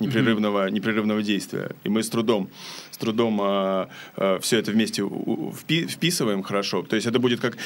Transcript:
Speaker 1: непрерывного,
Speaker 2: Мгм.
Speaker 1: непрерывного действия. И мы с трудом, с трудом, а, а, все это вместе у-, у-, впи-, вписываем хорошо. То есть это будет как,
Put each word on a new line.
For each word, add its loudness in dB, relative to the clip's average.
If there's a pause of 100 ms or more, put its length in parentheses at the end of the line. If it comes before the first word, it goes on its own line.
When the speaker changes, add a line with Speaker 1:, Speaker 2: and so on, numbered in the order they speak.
Speaker 1:
непрерывного, 2
Speaker 2:
Мгм. 0
Speaker 1:
непрерывного 0
действия. -2 (120)
И -2
мы 2
с -6
трудом, 2 (420)
с -14
трудом, 2
а, 2 (260)
а, 2
все 2
это 0
вместе 2
у-, -2 (400)
у-, -6
впи-, -2
вписываем 0
хорошо. -2
То -2
есть 0
это 4
будет 2
как, -2